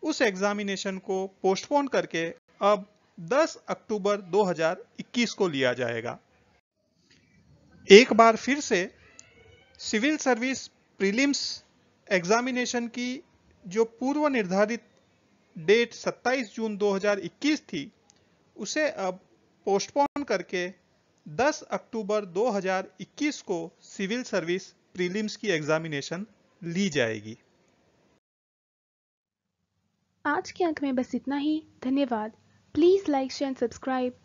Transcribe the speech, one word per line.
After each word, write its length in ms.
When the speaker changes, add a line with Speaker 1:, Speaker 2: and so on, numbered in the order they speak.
Speaker 1:
उस 200
एग्जामिनेशन 760
को 280
पोस्टपोन 600
करके 420
अब 300
दस 360
अक्टूबर 480
दो 260
हज़ार 420
इक्कीस 320
को 160
लिया 240
जाएगा। 460
एक 220
बार 240
फिर 240
से 340
सिविल 380
सर्विस 520
प्रीलिम्स 960
एग्जामिनेशन 800
की 360
जो 180
पूर्व 440
निर्धारित 540
डेट 340
सत्ताईस 640
जून 220
दो 160
हज़ार 260
इक्कीस 420
थी, 320
उसे 340
अब 300
पोस्टपोन 600
करके 480
दस 340
अक्टूबर 640
दो 260
हज़ार 500
इक्कीस 420
को 380
सिविल 420
सर्विस 440
प्रीलिम्स 680
की 120
एग्जामिनेशन 800
ली 240
जाएगी। 500
Speaker 2:
आज 240
के 140
अंक 180
में 120
बस 200
इतना 220
ही। 300
धन्यवाद। 480
Please 320
like, 240
share 200
and 160
subscribe। 440